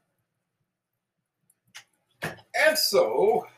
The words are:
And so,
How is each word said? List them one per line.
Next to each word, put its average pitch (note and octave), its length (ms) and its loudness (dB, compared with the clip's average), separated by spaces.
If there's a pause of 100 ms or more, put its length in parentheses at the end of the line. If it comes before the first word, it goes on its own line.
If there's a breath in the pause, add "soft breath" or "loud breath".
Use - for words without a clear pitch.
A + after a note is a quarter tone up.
(2500)
And D4+ 200 2
so, - 680 0 (120)